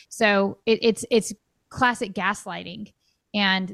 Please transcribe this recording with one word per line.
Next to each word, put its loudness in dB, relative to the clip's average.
So 2
it, 4
it's, 2
it's 0
classic 0
gaslighting. -6
And 2